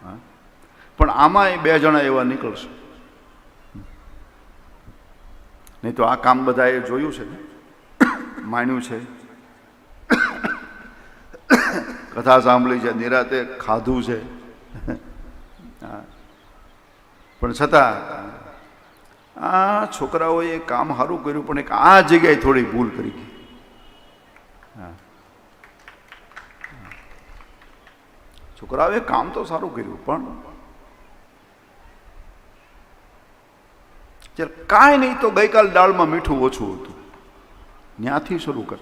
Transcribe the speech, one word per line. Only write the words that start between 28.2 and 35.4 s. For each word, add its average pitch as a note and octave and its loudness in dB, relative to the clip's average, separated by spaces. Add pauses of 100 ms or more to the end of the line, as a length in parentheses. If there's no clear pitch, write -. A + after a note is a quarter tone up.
છોકરાઓએ D#3 -2
કામ C#3+ -2
તો - -8
સારું E3 -8
કર્યું, - -12
પણ D#3 -6 (4000)
ચાલ, D#3+ -6 (180)
કાંઈ C4+ 8
નહીં B3+ 0
તો A3+ 0
ગઈકાલ G#3+ 4